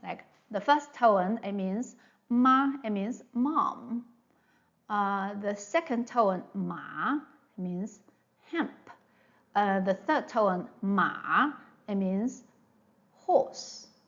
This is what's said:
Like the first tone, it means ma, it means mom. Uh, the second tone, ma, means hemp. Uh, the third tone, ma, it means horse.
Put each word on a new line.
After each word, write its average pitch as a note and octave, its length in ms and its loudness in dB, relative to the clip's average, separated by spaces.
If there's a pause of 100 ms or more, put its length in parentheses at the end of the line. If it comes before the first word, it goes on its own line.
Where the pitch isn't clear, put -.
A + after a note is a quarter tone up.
Like - 220 -10 (260)
the G3+ 100 -2
first C#4+ 320 2
tone, G#3 500 4
it G3+ 100 -4
means G3+ 420 -4 (340)
ma, C4 420 6 (120)
it A3 80 -4
means G#3 320 -2 (100)
mom. A#3+ 720 -2 (840)
Uh, G3+ 460 -2
the G3+ 200 -4
second A#3+ 520 -2
tone, G3 360 2 (100)
ma, E3+ 680 -4 (380)
means F#3 420 -8 (520)
hemp. - 380 -6 (680)
Uh, G3+ 260 2
the F#3+ 120 0
third C4 340 0
tone, G3 400 0 (140)
ma, G3 680 0 (360)
it G#3 80 -4
means G3 480 -2 (680)
horse. - 760 -2 (200)